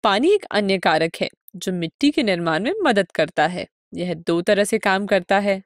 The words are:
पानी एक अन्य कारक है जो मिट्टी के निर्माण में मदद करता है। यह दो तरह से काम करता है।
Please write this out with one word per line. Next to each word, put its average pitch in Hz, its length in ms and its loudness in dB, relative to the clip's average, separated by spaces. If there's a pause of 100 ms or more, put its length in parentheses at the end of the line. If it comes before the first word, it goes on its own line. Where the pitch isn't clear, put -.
पानी 226 280 2
एक 415 200 2
अन्य 196 260 0
कारक 165 340 2 (100)
है 170 80 -4 (260)
जो 185 160 -6
मिट्टी 180 400 -2
के 294 120 0
निर्माण 170 400 0
में 294 100 -2 (100)
मदद 202 280 2
करता 156 360 0
है। 180 200 -6 (260)
यह 175 200 -4
दो 170 280 -2
तरह 202 220 2
से 214 160 -2
काम 196 260 0
करता 196 340 2
है। 196 260 -2